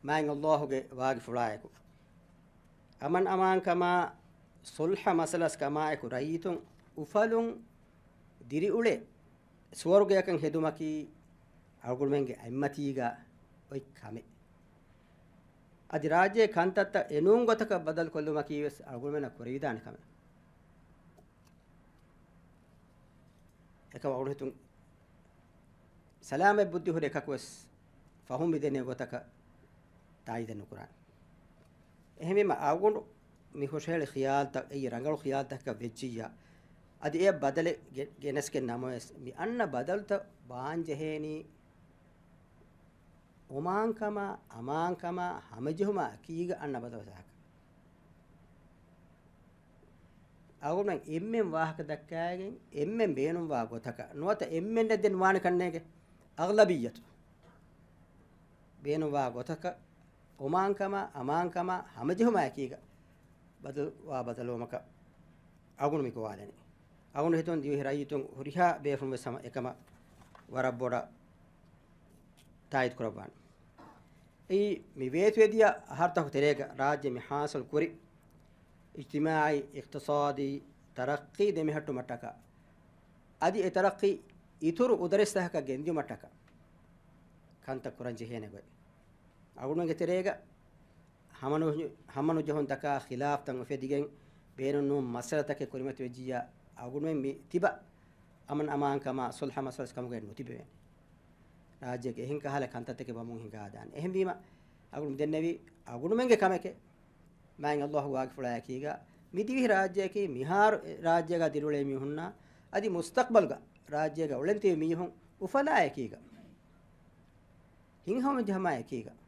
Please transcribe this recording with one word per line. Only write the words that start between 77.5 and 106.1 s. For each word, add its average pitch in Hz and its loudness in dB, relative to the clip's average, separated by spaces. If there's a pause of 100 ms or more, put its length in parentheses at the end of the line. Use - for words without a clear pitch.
කුරි 151 0 (1080)
ඉජ්තිමායි 151 2 (120)
ඉක්තිසාදි 143 -2 (420)
තරක්කි 139 -2
දෙමිහට්ටු 156 0
මට්ටක. 123 -8 (1160)
අදි 190 4
ඒ 180 2
තරක්කි 190 4 (500)
ඉතුරු 185 4
උදරෙස්සහක 185 2
ගෙන්දි 135 -4
මට්ටක. 143 -4 (1400)
කන්ත 131 -8
කුරංජි 117 -10
හේනෙ 113 -10
ගොයි. 101 -16 (920)
අගුණුගේ 160 -2
තෙරේක 180 0 (1080)
හමනු, 151 0 (380)
හමනු 156 0
ජහොන් 147 0
දකා 139 -2
ඛිලාෆ් 143 -2
තන් 127 -6
උෆෙදිගෙන් 139 -2 (440)
බේනුන්නු 139 2
මසලතක 139 -2
කුරිමත් 131 -8
වෙජියා 127 -6 (300)
අගුණුවෙන් 147 -4
මි 135 -2 (140)
තිබ 175 0 (800)
අමන් 147 -2
අමාන්කම 139 0 (100)
සුල්හ 135 -6
මසලස් 135 -8
කමුගෙන් 120 -8
නුතිබෙවෙන්. 120 -12 (1080)
රාජ්‍යක 123 -6
එහෙන් 139 -4
කහල 143 -2
කන්තත් 123 -10
එක්ක 123 -10
බමුන් 117 -10
හිඟා 107 -12
දාන. 110 -16
එහෙන් 180 -6
වීම 185 2 (560)
අගුණු 139 -8
දෙන්නේවි 156 0 (320)
අගුණු 135 -2